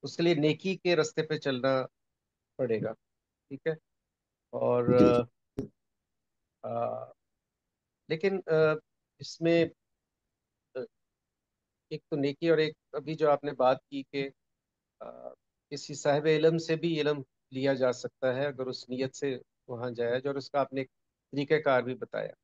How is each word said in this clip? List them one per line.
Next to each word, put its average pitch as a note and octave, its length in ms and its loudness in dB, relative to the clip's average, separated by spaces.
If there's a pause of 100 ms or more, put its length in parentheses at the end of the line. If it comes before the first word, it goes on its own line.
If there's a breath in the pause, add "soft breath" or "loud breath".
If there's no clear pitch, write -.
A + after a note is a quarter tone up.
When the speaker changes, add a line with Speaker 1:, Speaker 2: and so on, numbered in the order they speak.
Speaker 1:
उसके C#3+ 180 -6
लिए E3+ 120 4
नेकी D#3 420 0
के F3 180 2
रास्ते D#3 280 0
पे D#3 160 -4
चलना C3+ 420 0 (800)
पड़ेगा, A2+ 340 -2
ठीक - 760 -20
है? D#3+ 80 -4 (760)
और, B2 460 2
Speaker 2:
जी। A#2+ 720 4 (960)
Speaker 1:
अ, A#2 480 -6 (960)
लेकिन, F#3+ 300 -2
अ, D#3 380 2 (440)
इसमें, E3 500 0 (1040)
अ, - 100 -8 (1080)
एक D3+ 180 -12
तो D#3+ 60 -4
नेकी C#3+ 340 0
और D#3 100 4
एक D#3 160 0 (180)
अभी D3 200 -6
जो D#3 160 2
आपने C#3+ 220 0
बात C3 280 4 (100)
की C#3 120 -8
कि, C#3 200 -6 (760)
अ, B1 340 -16 (380)
किसी C#3+ 220 -10
साहिब D3 320 2
इल्म D#3+ 320 4
से E3 180 -2
भी E3 120 -4 (120)
इल्म D3 240 0 (280)
लिया C3+ 220 0
जा B2+ 180 2
सकता B2+ 400 -4
है C3+ 140 -2
अगर C3 180 -6
उस B2+ 260 -10
नीयत C3 240 -4
से C#3 160 -4 (380)
वहाँ B2 240 -6
जाया A#2+ 260 -2
जाए, C#3 140 -4
और C3+ 60 -4
उसका C#3 220 -4
आपने C3+ 200 -2
एक C3 80 -6 (440)
तरीक़ाकार C#3+ 500 2
भी B2+ 120 -4
बताया। G#2+ 380 -8 (120)